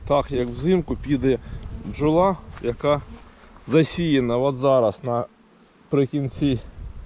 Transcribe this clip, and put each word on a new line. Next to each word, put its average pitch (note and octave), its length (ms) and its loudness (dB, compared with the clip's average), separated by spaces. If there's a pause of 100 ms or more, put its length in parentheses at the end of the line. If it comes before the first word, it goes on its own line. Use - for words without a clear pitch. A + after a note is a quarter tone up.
Так C#3+ 220 2
як B2 180 -2
взимку C3+ 480 0
піде C3 420 2 (480)
бджола, E3 500 2 (260)
яка C#3+ 380 0 (680)
засіяна C#3 720 2
от C3 200 0
зараз, B2+ 440 4
наприкінці C3 1600 -2 (480)